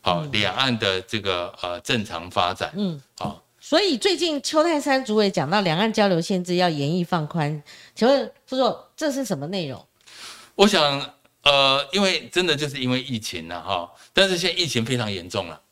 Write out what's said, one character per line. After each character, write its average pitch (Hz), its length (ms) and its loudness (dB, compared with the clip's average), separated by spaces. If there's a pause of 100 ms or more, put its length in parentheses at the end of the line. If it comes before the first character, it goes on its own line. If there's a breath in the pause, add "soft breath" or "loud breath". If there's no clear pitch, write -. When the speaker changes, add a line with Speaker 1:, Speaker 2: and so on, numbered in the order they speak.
Speaker 1:
好， 87 220 0
Speaker 2:
嗯。 - 80 -8
Speaker 1:
两 101 240 0
岸 127 220 2
的 95 240 0
这 110 180 -6
个， 90 420 -4
呃， 87 200 -6
正 120 220 -2
常 87 260 -10
发 90 240 0
展， 90 220 -6
Speaker 2:
嗯。 180 240 -4 (180)
Speaker 1:
好。 80 260 -8 (180)
Speaker 2:
所 311 200 2
以 339 160 2
最 359 180 2
近 294 260 -2
邱 311 220 2
太 330 160 2
三 262 240 2
主 214 120 -2
委 208 140 4
讲 160 180 0
到 202 140 2
两 165 160 2
岸 220 140 2
交 208 160 2
流 175 120 4
限 180 240 0
制 175 120 -2
要 180 140 4
严 143 220 0
议 180 120 0
放 165 240 -2
宽， 151 340 -2 (320 loud breath)
请 220 140 2
问 254 240 2 (160)
副 254 80 -6
座， 247 400 0
这 302 160 -2
是 262 120 -4
什 196 140 -4
么 139 100 -8
内 180 200 -4
容？ 101 180 -12 (680 loud breath)
Speaker 1:
我 196 120 8
想， 151 320 2 (440)
呃， 139 480 4
因 202 100 0
为 165 300 0
真 180 160 0
的 151 80 2
就 147 140 -4
是 139 100 -8
因 127 100 -2
为 127 120 0
疫 127 180 -6
情 82 320 -10
啊， 87 80 -8
哈， 87 320 -4 (220 loud breath)
但 196 140 4
是 180 100 0
现 175 120 -2
在 170 80 -4
疫 175 80 0
情 123 180 -2
非 127 140 -2
常 110 140 -2
严 87 180 -8
重 98 180 -4
了 80 120 -16 (120)